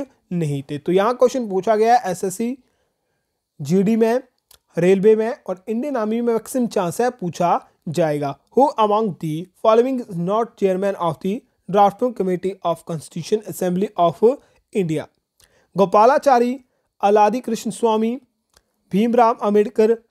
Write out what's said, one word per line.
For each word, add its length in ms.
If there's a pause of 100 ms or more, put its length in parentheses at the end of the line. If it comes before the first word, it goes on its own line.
(320)
नहीं 320
थे? 140
तो 140
यहाँ 240
क्वेश्चन 340
पूछा 260
गया 220
है 140
एसएससी, 460 (1040)
जीडी 340
में, 280 (540)
रेलवे 380
में 320
और 200
इंडियन 300
आर्मी 240
में 120
मैक्सिमम 340
चांस 340
है 80
पूछा 580 (220)
जाएगा। 500 (200)
Who 260
among 280 (120)
the 200 (200)
following 440
is 80 (120)
not 160 (180)
chairman 400
of 120 (100)
the 140 (320)
drafting 500
committee 320 (140)
of 80 (160)
Constitution 640
Assembly 340 (120)
of 360 (420)
India? 260 (760)
गोपालाचारी, 800 (420)
अलादी 380
कृष्ण 320
स्वामी, 500 (680)
भीमराव 420
अंबेडकर, 640 (120)